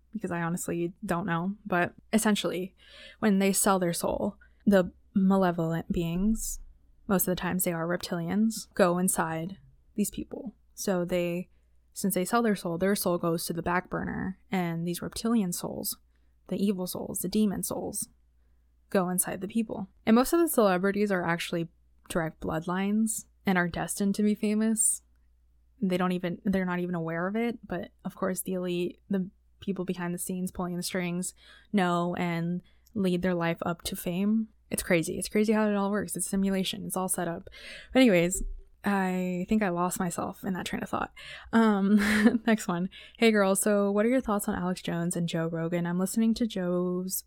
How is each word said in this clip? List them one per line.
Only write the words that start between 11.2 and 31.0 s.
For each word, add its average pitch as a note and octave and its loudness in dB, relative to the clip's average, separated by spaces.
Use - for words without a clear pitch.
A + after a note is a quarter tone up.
since F#3+ -2
they F#3 0
sell A#3 2
their G#3+ 2
soul, E3+ -6
their G3 2
soul F3 0
goes E3+ -2
to F#3 -6
the E3 -4
back F3+ -2
burner, F3 -6
and E3+ -2
these F3 -6
reptilian G#3+ -2
souls, - -6
the F#3 -4
evil F#3+ 0
souls, - -8
the F3+ -4
demon G3 0
souls, - -6
go F3+ 2
inside F3+ -4
the F#3+ -6
people. A3 -4
And A3+ 8
most B3+ 4
of E4+ 4
the E4 4
celebrities G3+ 2
are F3+ 0
actually E3+ -2
direct D#3+ -2
bloodlines F#3 -2
and F#3 4
are F3 2
destined G3 -2
to G#3+ 0
be G#3 4
famous. G#3+ 0
They F#3 2
don't F3+ 2
even, F3+ -4
they're F#3+ 2
not F3 -2
even F3+ -4
aware E3 -2
of G3+ -4
it, A#3 -2
but - -8
of F#3+ -6
course F#3+ -2
the F#3 -6
elite, F3 -4
the F#3+ -2
people F#3 -4
behind F3 -4
the F3 -6
scenes F#3 -6
pulling F3 -6
the F3 -4
strings, F3 -4